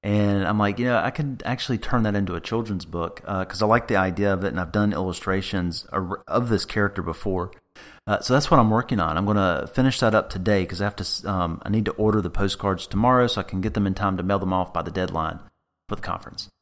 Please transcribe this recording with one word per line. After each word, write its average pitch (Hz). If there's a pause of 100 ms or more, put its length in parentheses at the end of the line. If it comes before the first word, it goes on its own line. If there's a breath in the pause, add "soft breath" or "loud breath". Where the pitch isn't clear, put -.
And 101
I'm 104
like, 101
you 120
know, 120
I 98
could 139
actually 120
turn 120
that 107
into 95
a 85
children's 107
book, 85
uh, 95
'cause 101
I 107
like 113
the 110
idea 95
of 95
it, 98
and 78
I've 85
done 104
illustrations 92
ar-, 92
of 120
this 104
character 101
before. 87 (540 loud breath)
Uh, 104
so -
that's -
what 151
I'm 110
working 113
on. 80
I'm 95
gonna 95
finish 131
that 110
up -
today 95
'cause 87
I 101
have 104
to 110
s-, -
um, 87
I -
need 104
to -
order 107
the 90
postcards 98
tomorrow 123
so 110
I 92
can 95
get 104
them 101
in 95
time 98
to 90
mail 98
them 95
off 92
by 82
the 87
deadline 82 (480)
for -
the -
conference. - (120)